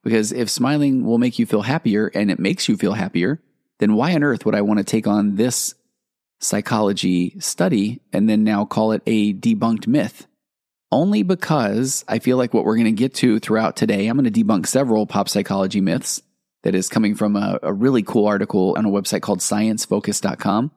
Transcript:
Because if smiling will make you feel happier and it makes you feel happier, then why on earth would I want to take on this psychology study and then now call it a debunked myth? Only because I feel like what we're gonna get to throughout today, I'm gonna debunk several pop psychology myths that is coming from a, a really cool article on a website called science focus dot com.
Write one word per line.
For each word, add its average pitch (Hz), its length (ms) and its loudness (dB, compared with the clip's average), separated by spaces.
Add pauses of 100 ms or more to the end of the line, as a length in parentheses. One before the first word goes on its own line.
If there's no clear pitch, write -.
Because 110 300 0
if 117 180 -2
smiling 135 540 0
will 117 140 2
make 120 220 0
you 117 60 2
feel 104 180 0
happier 110 520 0
and 101 160 2
it - 80 -4
makes 165 300 -2
you 104 80 2
feel 95 160 0
happier, 131 500 -2 (360)
then 107 160 4
why 156 200 2
on 147 80 2
earth 135 220 0
would 107 100 0
I 104 60 0
want 104 160 0
to 95 80 -2
take 110 220 -2
on 104 280 0
this 123 400 -2 (640)
psychology 98 1000 0
study 120 600 -2 (140)
and 107 160 2
then 107 160 2
now 107 180 0
call 110 300 0
it - 120 -4
a 107 280 0
debunked 110 540 -2
myth? - 380 -2 (680)
Only 202 300 2
because 131 880 -2
I 110 100 -2
feel 123 160 2
like 123 180 0
what 110 120 2
we're 107 100 2
gonna 113 160 2
get 120 220 0
to 113 260 2
throughout 107 380 0
today, 107 300 0
I'm 120 100 0
gonna 127 120 2
debunk 101 380 2
several 113 380 2
pop 101 240 -2
psychology 98 500 0
myths - 420 -2 (420)
that 95 120 0
is 92 140 -2
coming 107 260 0
from 104 220 0
a, 101 260 -2
a 80 80 -2
really 117 320 2
cool 104 220 0
article 98 520 0
on 110 60 -2
a 104 60 0
website 98 320 -2
called 101 200 -2
science 110 440 -2
focus 104 340 -2
dot - 180 -4
com. 113 400 -2